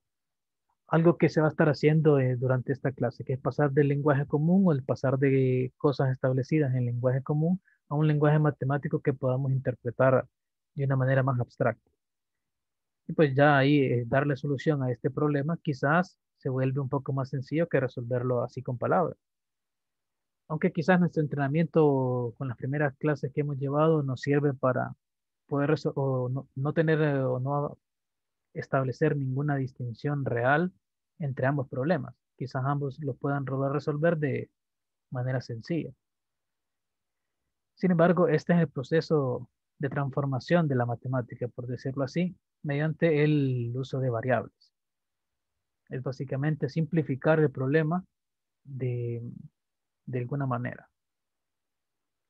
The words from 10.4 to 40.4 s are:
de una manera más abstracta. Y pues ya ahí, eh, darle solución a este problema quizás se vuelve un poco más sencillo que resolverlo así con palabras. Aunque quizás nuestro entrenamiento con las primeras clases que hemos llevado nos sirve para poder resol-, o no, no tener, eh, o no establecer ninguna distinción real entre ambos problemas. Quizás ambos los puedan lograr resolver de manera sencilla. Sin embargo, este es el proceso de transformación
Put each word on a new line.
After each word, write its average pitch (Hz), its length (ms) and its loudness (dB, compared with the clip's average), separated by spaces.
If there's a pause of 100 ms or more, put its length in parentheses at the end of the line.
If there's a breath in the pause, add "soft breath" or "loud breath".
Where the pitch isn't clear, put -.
de 139 100 -4
una 135 120 0
manera 131 260 2
más 131 180 0
abstracta. - 500 -4 (1160)
Y - 60 -8
pues 147 220 4
ya 143 240 6
ahí, 143 240 6
eh, 123 240 2
darle 139 300 0
solución 143 460 -2
a 127 80 0
este 123 200 -4
problema 147 520 -2
quizás 156 560 0 (200)
se - 100 -6
vuelve 131 320 -2
un 135 80 -4
poco 139 240 -4
más 135 160 -2
sencillo 151 400 -4
que 143 120 0
resolverlo 123 640 -2
así 123 200 -8
con 123 160 -8
palabras. 147 380 0 (1300)
Aunque 156 220 -2
quizás 180 260 2
nuestro 165 240 2
entrenamiento 139 1160 0
con 135 100 -8
las 117 80 -8
primeras 139 400 -4
clases 147 380 -2
que 151 80 -2
hemos 143 160 -4
llevado 147 440 2
nos 131 200 -4
sirve 143 320 2
para 127 400 -2 (520)
poder 143 240 0
resol-, 156 260 0
o 131 340 -2
no, 135 240 -8
no 139 180 -4
tener, 156 300 2
eh, 143 200 2
o 127 180 0
no 143 360 -4 (800)
establecer 139 600 0
ninguna 139 400 -2
distinción 131 680 -4
real 127 480 0 (460)
entre 135 280 -4
ambos 139 220 -2
problemas. 127 460 -4 (220)
Quizás 131 280 -6
ambos 143 360 -4
los 135 180 -6
puedan 139 260 -4
lograr 135 280 -4
resolver 151 440 0
de 127 340 -4 (600)
manera 127 300 -4
sencilla. 139 500 -8 (1800)
Sin 185 160 0
embargo, 170 380 4
este 156 260 2
es 175 60 4
el 165 80 2
proceso 139 800 -2 (300)
de 139 120 -4
transformación 139 760 0